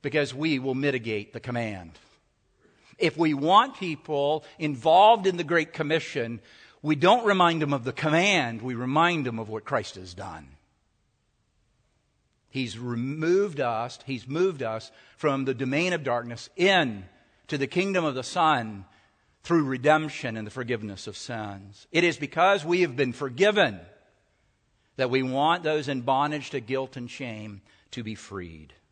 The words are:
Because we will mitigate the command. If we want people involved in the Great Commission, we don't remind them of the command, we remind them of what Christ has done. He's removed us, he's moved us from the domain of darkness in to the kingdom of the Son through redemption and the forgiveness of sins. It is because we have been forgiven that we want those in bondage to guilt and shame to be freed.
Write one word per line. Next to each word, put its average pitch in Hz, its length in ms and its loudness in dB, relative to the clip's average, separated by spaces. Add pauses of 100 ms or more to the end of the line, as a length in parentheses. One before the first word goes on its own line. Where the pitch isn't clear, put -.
Because 139 320 -2
we 147 240 0
will 131 160 -2
mitigate 117 580 -2
the 117 60 -10
command. 107 540 -6 (1040)
If 156 180 0
we 160 160 2
want 190 460 4
people 147 640 -2 (160)
involved 165 680 6
in 185 120 2
the 170 60 -4
Great 156 300 0
Commission, 143 680 -4 (420)
we 151 120 2
don't 208 300 6
remind 180 360 4
them 143 120 0
of 123 120 -4
the 127 80 -4
command, 156 680 2
we 127 140 -6
remind 147 500 2
them 113 140 -4
of 107 100 -8
what 110 160 -8
Christ 117 300 -4
has 92 180 -14
done. 82 340 -12 (2000)
He's 120 260 -4
removed 147 840 0
us, 120 460 -2
he's 127 220 -8
moved 160 340 0
us 113 300 -6 (260)
from 135 280 0
the 131 100 0
domain 139 380 0
of 156 100 -4
darkness 120 520 -4
in 156 500 2 (420)
to 151 100 -4
the 139 80 0
kingdom 185 400 0
of 143 80 -2
the 127 100 -6
Son 120 640 0 (580)
through 165 200 4
redemption 135 760 0
and 107 80 -8
the 104 60 -12
forgiveness 110 560 -6
of 101 100 -12
sins. 101 760 -12
It 165 120 2
is 170 140 0
because 165 460 2
we 175 180 2
have 143 140 0
been 131 180 0
forgiven 143 680 2 (1160)
that 131 120 0
we 131 140 2
want 151 400 2
those 151 240 0
in 135 140 -2
bondage 135 500 0
to 139 80 -4
guilt 131 380 -4
and 120 120 -12
shame 107 520 -12 (300)
to 123 120 -10
be 110 100 -8
freed. 82 600 -14 (180)